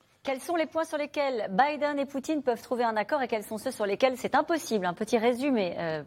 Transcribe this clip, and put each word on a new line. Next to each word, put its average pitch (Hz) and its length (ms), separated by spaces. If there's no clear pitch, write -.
Quels 269 180
sont 349 160
les 311 100
points 320 180
sur 311 140
lesquels 277 520
Biden 285 480
et 277 80
Poutine 277 360
peuvent 233 180
trouver 240 240
un 226 120
accord 240 260
et 233 60
quels 214 160
sont 220 120
ceux 254 140
sur 220 160
lesquels 240 300
c'est - 180
impossible ? 277 500
Un 175 100
petit 220 240
résumé, 233 600
euh, 156 280